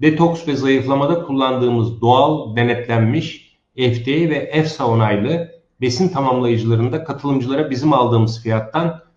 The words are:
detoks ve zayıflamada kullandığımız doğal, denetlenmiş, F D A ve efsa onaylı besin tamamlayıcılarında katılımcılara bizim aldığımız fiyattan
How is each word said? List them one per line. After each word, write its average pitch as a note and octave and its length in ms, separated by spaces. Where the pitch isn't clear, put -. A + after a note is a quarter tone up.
detoks E3 460
ve C#3+ 80
zayıflamada C3+ 680
kullandığımız B2+ 800
doğal, B2+ 540
denetlenmiş, A#2 1040
F A#2 300
D C3+ 60
A D#3+ 180
ve D3 60
efsa D3 520
onaylı A2+ 640
besin F3 280
tamamlayıcılarında B2 920
katılımcılara C3+ 640
bizim C#3 240
aldığımız A2+ 500
fiyattan D#3 560